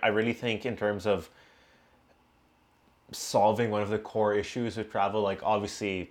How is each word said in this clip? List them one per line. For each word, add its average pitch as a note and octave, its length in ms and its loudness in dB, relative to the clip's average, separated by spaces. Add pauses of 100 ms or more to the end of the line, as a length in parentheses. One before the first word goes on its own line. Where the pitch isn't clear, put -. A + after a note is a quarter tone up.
I - 60 4
really A2 260 2
think A#2 320 -4
in A#2 100 -4
terms G#2 300 -2
of F#2+ 240 0 (1800)
solving A2 560 2
one G#2 120 0
of G2+ 80 -4
the G#2+ 80 2
core G#2+ 360 0
issues G#2 440 -2
with G#2+ 120 -6
travel, G2+ 300 0
like, G2 220 0
obviously G2+ 680 -2